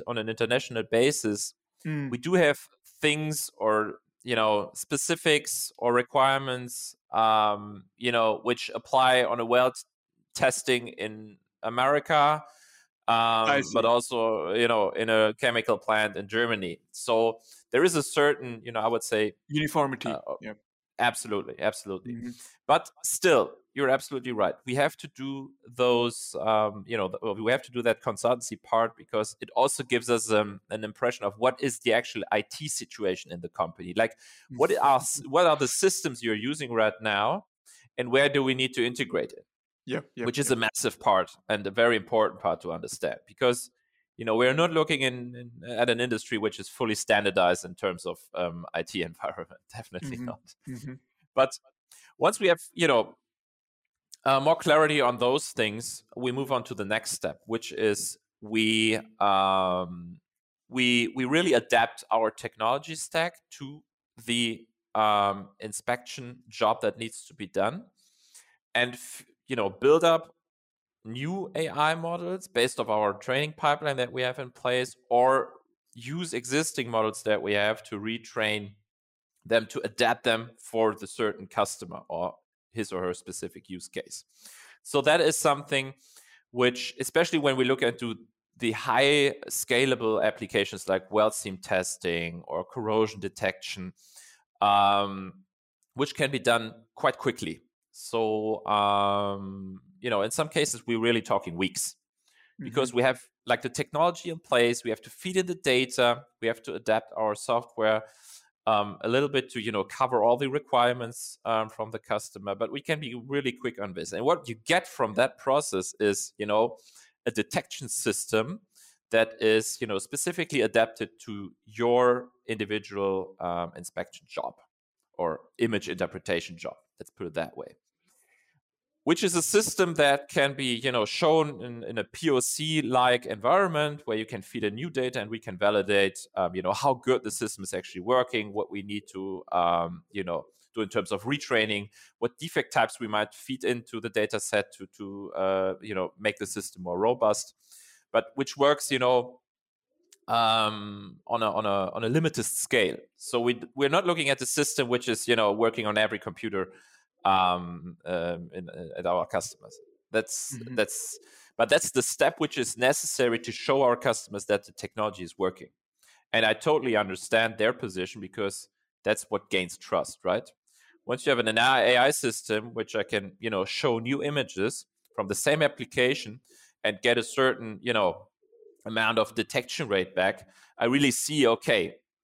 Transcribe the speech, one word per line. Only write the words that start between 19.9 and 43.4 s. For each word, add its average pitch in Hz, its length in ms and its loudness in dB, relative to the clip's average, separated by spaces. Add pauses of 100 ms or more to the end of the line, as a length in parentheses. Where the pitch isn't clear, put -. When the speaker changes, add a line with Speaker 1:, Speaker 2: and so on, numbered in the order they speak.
Speaker 1:
uh, 73 100 -6 (220)
Speaker 2:
Yep. 107 160 -14 (400)
Speaker 1:
absolutely, 110 600 -2
absolutely. 98 540 -6
Speaker 2:
Mm-hmm. 117 160 -12 (360)
Speaker 1:
But 160 240 0 (140)
still, - 480 4 (240)
you're 139 160 2
absolutely 131 400 -2
right. 101 240 0 (100)
We 123 100 -6
have 143 220 0
to 160 120 -18
do 135 420 -12 (160)
those, 120 760 2
um, 107 460 2
you 117 100 -4
know, 95 120 0
th-, 101 340 -6
we 110 80 2
have 131 120 0
to - 80 -20
do 123 120 -4
that 113 180 2
consultancy 117 600 -2
part 113 340 0
because - 420 -4
it 117 160 -12
also 131 280 2
gives 120 260 0
us, 110 220 2
um, 104 300 2 (100)
an 110 120 -6
impression 107 420 -4
of 101 120 -2
what 123 240 0
is 139 200 -2
the 117 120 4
actual 113 380 0
I 107 100 2
T - 260 -12
situation 98 640 -6
in 87 100 -10
the 85 80 -10
company. 87 460 -6
Like, 113 220 0 (400)
what 160 240 2
are 139 160 6
s-, - 280 -4
Speaker 2:
<laughs> 139 40 -14
Speaker 1:
what 170 160 4
are 151 120 6
the 143 100 0
systems 160 560 0
you're 113 100 0
using 127 380 -4
right 110 300 2
now, 110 440 0 (540)
and 123 100 -6
where 139 200 4
do 139 140 2
we 131 120 0
need 127 180 -2
to 127 100 0
integrate 120 480 -2
it? - 140 -20 (420)
Speaker 2:
Yep, 143 180 -6 (100)
yep, 120 100 -6
Speaker 1:
Which 120 140 -2
is 139 100 0
Speaker 2:
yep. 127 80 4
Speaker 1:
a - 40 -4
massive 113 380 -2
part 95 300 2 (180)
and 104 200 -2
a - 20 -4
very 117 260 4
important 107 460 0
part 85 200 0
to 87 100 -8
understand 82 560 -6
because, - 420 0 (480)